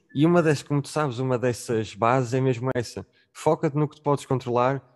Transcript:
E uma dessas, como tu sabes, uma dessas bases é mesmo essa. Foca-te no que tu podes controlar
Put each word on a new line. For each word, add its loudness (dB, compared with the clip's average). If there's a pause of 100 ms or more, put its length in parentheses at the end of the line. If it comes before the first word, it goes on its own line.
(160)
E 4
uma 6
dessas, 0
como 0
tu -16
sabes, -2
uma 0
dessas -2
bases 2
é 0
mesmo 0
essa. -6 (280)
Foca-te 0
no 2
que -18
tu -20
podes 0
controlar 0 (140)